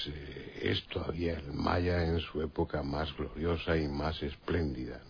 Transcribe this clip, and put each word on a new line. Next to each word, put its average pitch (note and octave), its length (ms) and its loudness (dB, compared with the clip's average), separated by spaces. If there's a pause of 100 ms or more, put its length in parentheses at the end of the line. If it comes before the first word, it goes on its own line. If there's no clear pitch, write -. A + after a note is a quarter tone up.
eh, - 560 -10
es G#2 240 2
todavía E2+ 460 0
el D2 200 -4
maya F2 520 4
en E2 140 4
su D2+ 220 -2
época D#2 420 0
más C#2+ 340 0
gloriosa D#2+ 600 2
y D#2 100 2
más D2 360 -2
espléndida, C#2 880 -2